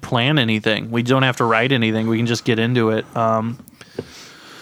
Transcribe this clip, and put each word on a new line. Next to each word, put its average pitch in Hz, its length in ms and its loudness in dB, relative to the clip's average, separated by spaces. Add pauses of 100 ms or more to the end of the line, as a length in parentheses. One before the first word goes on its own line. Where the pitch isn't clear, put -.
plan 143 380 0
anything. 110 500 0
We 117 140 -2
don't 131 200 2
have 127 140 2
to 127 60 0
write 117 300 2
anything. 110 340 0
We 113 80 0
can 113 100 0
just 117 200 -2
get 113 140 0
into 113 320 0
it. 110 140 -2 (100)
Um, 113 420 -2 (1040)